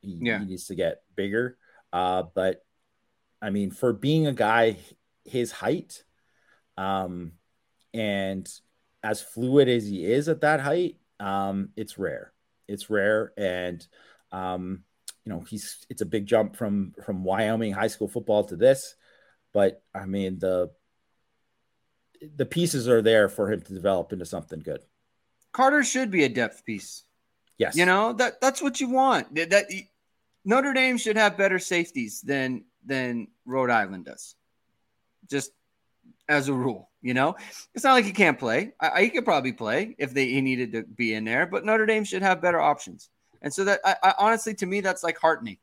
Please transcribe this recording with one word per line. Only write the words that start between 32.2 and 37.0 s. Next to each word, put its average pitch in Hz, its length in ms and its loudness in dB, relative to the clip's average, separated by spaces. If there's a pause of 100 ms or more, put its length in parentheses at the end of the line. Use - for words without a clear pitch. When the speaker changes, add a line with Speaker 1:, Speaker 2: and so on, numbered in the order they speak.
Speaker 2:
than, 131 420 -2 (200)
than 123 440 -4 (180)
Rhode 127 240 0
Island 98 360 0
does. - 300 -18 (960)
Just 139 220 -6 (760)
as 143 200 2
a 139 60 0
rule, 123 360 -4 (120)